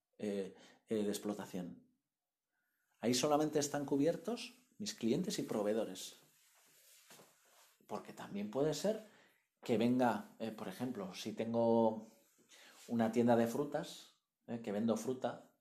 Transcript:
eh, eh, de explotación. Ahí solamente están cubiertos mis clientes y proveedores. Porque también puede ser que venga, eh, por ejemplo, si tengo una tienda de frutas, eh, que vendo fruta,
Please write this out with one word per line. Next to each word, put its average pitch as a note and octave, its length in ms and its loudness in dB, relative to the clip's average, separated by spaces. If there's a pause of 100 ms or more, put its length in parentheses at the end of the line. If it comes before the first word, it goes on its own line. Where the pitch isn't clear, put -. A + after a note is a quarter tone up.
(200)
eh, G2+ 360 -4 (320)
eh, A2+ 160 -2
de G2+ 60 0
explotación. G2 720 -6 (1160)
Ahí A#2 120 2
solamente D3+ 460 2
están C#3+ 260 -2
cubiertos D#3+ 680 0 (240)
mis G#2 160 -8
clientes D3+ 440 0
y D3 60 -2
proveedores. G#2 720 -2 (1700)
Porque G#2 260 -8
también G2 360 -8
puede D3 240 2
ser G#3 320 -2 (580)
que A#2 140 2
venga, A#2+ 600 2
eh, A2+ 120 -4
por G#2+ 160 -8
ejemplo, G2 460 -6
si G#2+ 200 -8
tengo A2+ 760 2 (760)
una A#2 240 2
tienda A#2 240 6
de A#2 120 4
frutas, C#3+ 680 -4 (320)
eh, A#2+ 160 -6
que G#2+ 80 -4
vendo A2 260 2
fruta, B2+ 480 -4 (160)